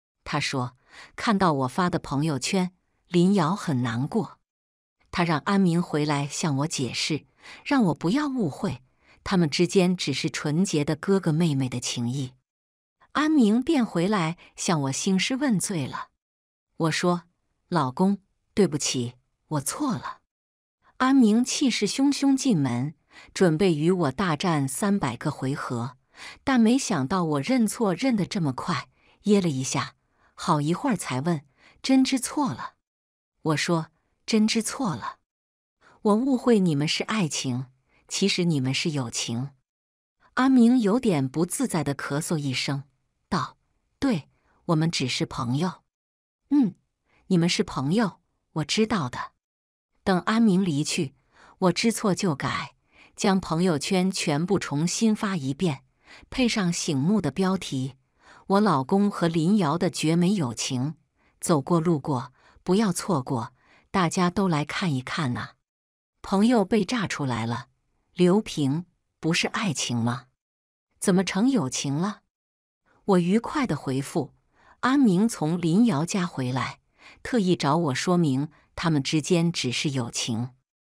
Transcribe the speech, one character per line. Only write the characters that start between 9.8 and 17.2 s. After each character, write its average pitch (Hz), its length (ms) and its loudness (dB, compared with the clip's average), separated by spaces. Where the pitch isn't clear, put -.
只 151 200 -4
是 147 160 -4
纯 160 340 -2
洁 156 180 -2
的 147 140 -2
哥 196 240 0
哥 180 100 0
妹 156 240 2
妹 135 140 -2
的 123 100 -6
情 120 300 -4
谊。 131 240 -6
安 302 160 0
明 240 320 4
便 269 240 2
回 175 220 -2
来 175 300 -2
向 156 280 -2
我 139 100 -2
兴 190 260 0
师 254 160 -2
问 254 240 0
罪 160 260 -4
了。 - 260 -10
我 160 160 0
说 175 320 0